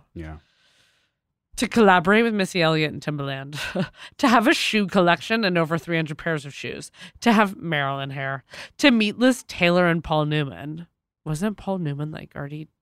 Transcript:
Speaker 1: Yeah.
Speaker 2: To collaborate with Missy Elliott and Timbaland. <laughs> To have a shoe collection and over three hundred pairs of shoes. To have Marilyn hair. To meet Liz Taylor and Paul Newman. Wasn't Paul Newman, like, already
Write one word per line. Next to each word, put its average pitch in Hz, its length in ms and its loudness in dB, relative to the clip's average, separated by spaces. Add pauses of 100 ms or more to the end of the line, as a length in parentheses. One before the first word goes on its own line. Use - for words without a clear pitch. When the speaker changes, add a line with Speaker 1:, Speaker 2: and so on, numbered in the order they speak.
(140)
Speaker 1:
Yeah. 80 240 -12 (1200)
Speaker 2:
To 240 100 -2
collaborate 196 560 4
with 233 100 0
Missy 190 280 -2
Elliott 156 320 2
and - 80 -12
Timbaland. 139 560 -6 (460)
<laughs> - 160 -20
To 285 80 2
have 226 200 4
a 330 60 6
shoe 208 340 0
collection 185 560 2
and 180 140 0
over 165 200 0
three 170 200 -6
hundred 156 200 -4
pairs 156 280 -4
of 139 80 -14
shoes. - 380 -12 (300)
To 233 120 4
have 202 240 2
Marilyn 139 540 -4
hair. 135 320 -8 (360)
To - 120 6
meet 214 280 2
Liz 254 280 4
Taylor 175 400 2
and 165 160 2
Paul 156 220 0
Newman. 151 600 -4 (380)
Wasn't 175 320 -4
Paul 190 220 -6
Newman, 151 320 -6
like, - 240 -14
already 151 320 -12 (140)